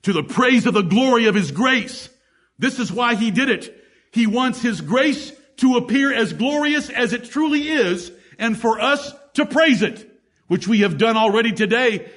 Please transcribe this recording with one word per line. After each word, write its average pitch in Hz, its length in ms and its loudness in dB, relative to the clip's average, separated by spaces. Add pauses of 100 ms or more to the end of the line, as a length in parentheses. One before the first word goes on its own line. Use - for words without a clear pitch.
To 196 100 -2
the 151 100 -2
praise 247 440 2
of 190 80 0
the 208 80 4
glory 233 440 2
of 208 80 4
his 165 160 0
grace. 233 580 -2 (500)
This 262 200 -2
is 190 140 -4
why 240 240 0
he 226 140 0
did 262 200 0
it. - 260 -4 (360)
He 226 140 2
wants 247 360 -2
his 226 180 -2
grace 254 520 -2 (260)
to 254 180 4
appear 262 380 0
as 220 180 -2
glorious 294 560 -2
as 240 240 -2
it 240 120 -6
truly 294 440 -2
is, 214 420 -4 (280)
and 220 200 -2
for 220 220 -2
us 285 320 -2 (220)
to 294 100 2
praise 294 380 2
it, - 280 -6 (360)
which 180 200 -2
we 214 140 2
have 180 180 0
done 226 180 2
already 220 360 2
today, 220 640 0